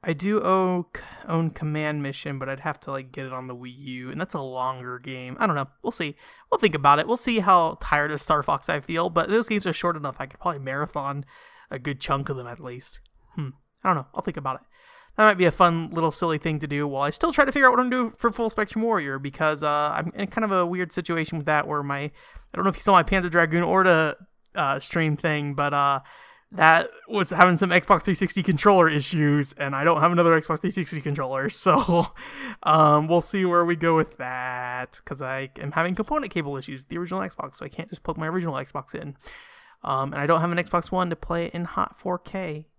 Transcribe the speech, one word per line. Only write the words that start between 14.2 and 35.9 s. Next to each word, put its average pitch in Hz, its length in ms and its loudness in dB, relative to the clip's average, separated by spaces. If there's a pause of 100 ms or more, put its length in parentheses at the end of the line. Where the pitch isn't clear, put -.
think 175 160 -8
about 135 200 -6
it. - 40 -18 (560)
That 214 80 6
might 202 120 6
be 180 80 4
a 160 60 6
fun 170 380 2
little 165 220 0
silly 160 260 -2
thing 156 220 -2
to 151 80 -6
do 143 200 -2
while 135 140 -4
I 143 80 0
still 330 240 0
try 294 100 4
to 269 80 2
figure 277 160 4
out 254 40 8
what 247 80 2
I'm 254 100 0
doing 247 220 0
for 226 200 -2
Full 226 200 -2
Spectrum 220 320 -2
Warrior, 160 340 -2
because, 143 460 -2
uh, 147 300 0
I'm 160 200 -4
in 196 140 -6
kind 220 180 -2
of 202 60 -2
a 180 140 2
weird 180 280 -4
situation 165 460 -4
with 143 80 -4
that 151 200 0
where 147 140 -4
my, 139 220 -6
I 147 80 -8 (420)
don't 180 100 -4
know 190 60 4
if - 60 -2
you - 60 -14
saw 202 120 4
my 170 100 8
Panzer 180 280 0
Dragoon 170 320 4
Orta, 170 520 4 (400)
uh, 139 240 0
stream 156 380 0
thing, 147 360 -2
but, 143 200 -2
uh, 139 260 2 (500)
that 165 400 6 (200)
was 202 220 0
having 180 260 8
some 185 140 2
Xbox 180 320 4
three 185 120 2
sixty 185 260 -2
controller 185 460 6
issues, 147 680 2
and 139 220 -6
I 139 80 -2
don't 165 160 4
have 170 140 4
another 170 260 6
Xbox 151 220 -4
three 175 100 -2
sixty 156 300 -6
controller, 139 480 -4
<laughs> - 20 -4
so, 170 560 4 (560)
um, 151 440 6
we'll 170 140 4
see 190 220 -2
where 175 220 4
we 170 100 0
go 165 220 2
with 156 200 0
that, 127 840 -8
'cause 135 180 -12
I 135 280 -6 (100)
am 147 140 -8
having 175 200 0